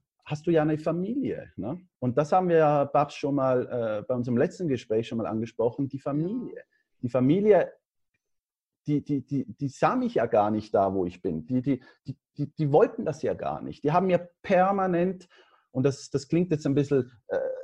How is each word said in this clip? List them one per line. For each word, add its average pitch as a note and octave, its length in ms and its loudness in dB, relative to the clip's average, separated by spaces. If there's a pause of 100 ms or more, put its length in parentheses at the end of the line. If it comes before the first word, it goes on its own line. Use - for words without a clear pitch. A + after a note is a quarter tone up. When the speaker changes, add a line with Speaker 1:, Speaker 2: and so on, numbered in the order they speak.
(240)
Speaker 1:
hast D3+ 240 -10
du - 20 2
ja D#3+ 120 4
eine D3+ 160 0
Familie, E3+ 800 -4
ne? B2 240 -8 (200)
Und B2 180 -2
das D3 140 0
haben F#3 160 4
wir E3+ 80 4
ja, D3 280 4
Babs, D3 300 0
schon C#3+ 220 -4
mal, A#2+ 640 0
äh, - 80 -8
bei B2+ 60 -2
unserem A#2+ 220 -2
letzten F3 300 0
Gespräch A#2 400 -2
schon A#2 120 -6
mal G#2 80 -4
angesprochen, A#2 640 -2
die C3 120 -10
Familie. E3+ 560 -4
Speaker 2:
Ja. - 60 -16 (400)
Speaker 1:
Die B2 60 -2
Familie, E3+ 640 4 (1120)
die, D3 180 -2
die, C#3 200 -4
die, C#3 200 -4 (120)
die C#3 120 -4
sah E3 280 0
mich B3 180 -2
ja A#2 120 2
gar G#2+ 240 4
nicht G#2+ 240 -2
da, G2 200 2
wo F#2+ 120 0
ich F2 160 -10
bin. D#2+ 240 -4
Die, B2+ 160 -2
die, C3+ 200 -2 (240)
die, C3+ 100 -10 (200)
die, C#3+ 180 -6
die D3 180 0
wollten A3 320 4
das D3+ 180 -6
ja F#2+ 120 0
gar - 280 -6
nicht. - 220 -10
Die D3 80 2
haben F3+ 140 2
mir F3 240 0 (120)
permanent, F#3 840 0 (420)
und C3 140 0
das, C3+ 260 -2
das C#3 180 -4
klingt F3+ 220 0
jetzt D3+ 160 -2
ein C#3 80 0
bisschen, C3+ 380 0 (160)
äh, F#2+ 100 -2 (260)